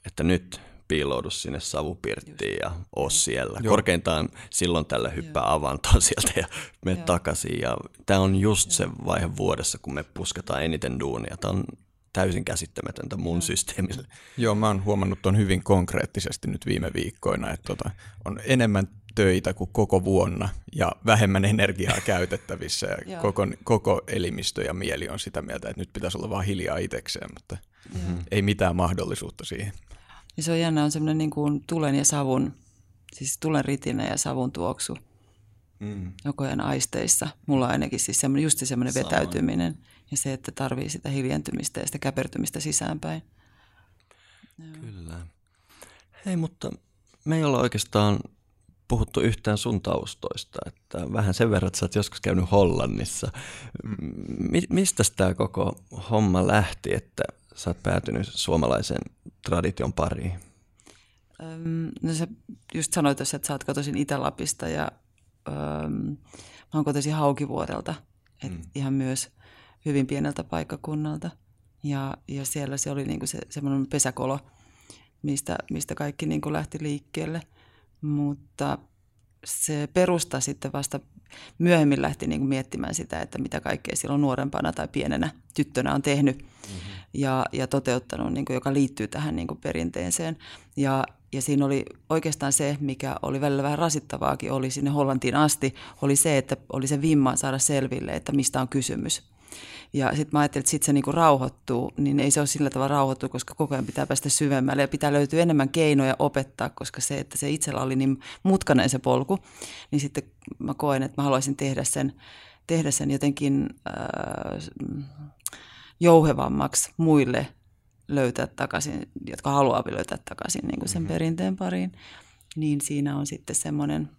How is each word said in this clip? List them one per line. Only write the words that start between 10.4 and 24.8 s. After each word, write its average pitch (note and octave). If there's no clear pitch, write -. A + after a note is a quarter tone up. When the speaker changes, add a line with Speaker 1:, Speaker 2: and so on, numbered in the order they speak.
Speaker 1:
eniten D2
duunia. A#1
Tää -
on F#2+
täysin F#2
käsittämätöntä -
mun E2+
Speaker 2:
Joo. F2
Speaker 1:
systeemille. -
Speaker 3:
Joo, A2+
mä G#2+
oon G2
huomannut G2
ton F#2+
hyvin F#2+
konkreettisesti -
nyt G2
viime -
viikkoina, -
että -
tota, -
on A2
enemmän A2+
töitä F#2
kuin -
koko G2
vuonna F#2+
ja F2
vähemmän G2+
energiaa G2
<laughs> -
käytettävissä F#2
ja F#2+
Speaker 2:
Joo. F3
Speaker 3:
koko, G2+
koko G#2
elimistö -
ja E2+
mieli -